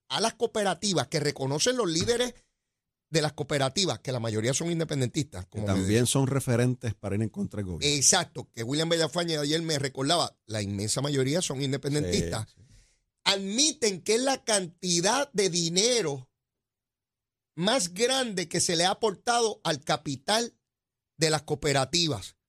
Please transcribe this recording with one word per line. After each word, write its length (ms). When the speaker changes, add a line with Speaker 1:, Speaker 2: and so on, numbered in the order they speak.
Speaker 1:
a 140
las 140
cooperativas 760
que 100
reconocen 560
los 140
líderes 440
de 80
las 120
cooperativas, 680
que 120
la 80
mayoría 340
son 180
independentistas, 720
Speaker 2:
Que 60
Speaker 1:
como 120
me 40
Speaker 2:
también 200
Speaker 1:
decía. 60
Speaker 2:
son 200
referentes 680
para 200
ir 60
en 80
contra 280
del 100
gobierno. 280
Speaker 1:
Exacto, 580
que 100
William 260
Bellafañe 480
ayer 240
me 180
recordaba, 560
la 140
inmensa 380
mayoría 420
son 200
independentistas. 880
Speaker 2:
Sí, 80
sí. 60
Speaker 1:
Admiten 760
que 140
es 60
la 220
cantidad 880
de 180
dinero 760
más 380
grande 560
que 100
se 160
le 100
ha 60
aportado 720
al 180
capital 720
de 120
las 140
cooperativas. 920